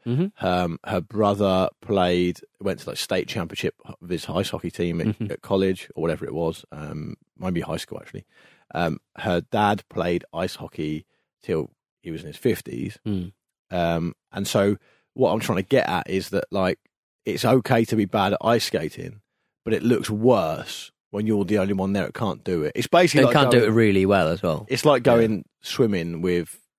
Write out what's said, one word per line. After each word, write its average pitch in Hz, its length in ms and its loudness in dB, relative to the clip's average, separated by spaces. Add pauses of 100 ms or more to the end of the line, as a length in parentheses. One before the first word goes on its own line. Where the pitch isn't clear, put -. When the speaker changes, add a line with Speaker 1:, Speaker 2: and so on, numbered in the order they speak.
Speaker 1:
Mm-hmm. 143 380 -2
Speaker 2:
Um, 90 400 0
her 95 160 -2
brother 101 680 2 (120)
played, 90 600 0 (200)
went 95 200 -4
to, - 100 -12
like, - 80 -10
state - 300 -2
championship 90 460 -6 (280)
of 87 60 -16
his 87 200 -6
ice 95 220 -2
hockey 85 220 -6
team 85 280 -4
at, 82 60 -2
Speaker 1:
Mm-hmm. 107 260 -4
Speaker 2:
at - 100 -12
college 95 520 0
or - 80 -6
whatever 80 240 -4
it - 80 -8
was, 80 380 -4
um, 76 440 -12 (220)
maybe - 220 -4
high - 160 -6
school, - 220 -10
actually. - 260 -16 (500)
Um, 82 240 -2 (200)
her 87 240 0
dad 104 480 0
played 87 420 -2
ice 87 240 -6
hockey 78 480 -8 (380)
till 80 280 -4 (300)
he 85 100 -14
was 78 120 -10
in 80 60 -14
his 73 100 -16
fifties. - 680 -2
Speaker 1:
Mm. 95 260 -4 (380)
Speaker 2:
Um, 85 440 -2 (180)
and 101 160 -6
so 101 280 2 (380)
what 120 160 2
I'm 107 100 -2
trying 101 180 -2
to 98 40 -2
get - 260 2
at 90 220 -2
is 95 200 -2
that, 95 200 -2
like, 95 280 0 (480)
it's - 180 -4
okay 120 400 4
to - 120 -4
be 104 100 2
bad 95 260 0
at 85 100 0
ice 117 220 2
skating, 87 560 -6 (440)
but 110 100 -2
it 87 80 -2
looks 120 280 2
worse 104 800 0 (200)
when 104 160 -4
you're 104 180 2
the 101 140 0
only 98 160 0
one 95 180 -2
there 98 140 0
that - 80 -8
can't 104 280 -4
do 87 200 -2
it. 76 120 -2
It's 127 120 -4
basically 165 340 4
Speaker 1:
They 123 60 6
Speaker 2:
like - 80 4
Speaker 1:
can't 135 160 6
do 123 80 6
Speaker 2:
going, 113 120 4
Speaker 1:
it 107 40 2
really 101 320 6
well 95 220 4
as 85 140 -2
well. 82 280 -2
Speaker 2:
it's 131 160 0
like 131 200 4
Speaker 1:
Yeah. 123 100 6
Speaker 2:
going 110 280 2 (160)
swimming 85 600 -2
with, 87 360 -2 (200)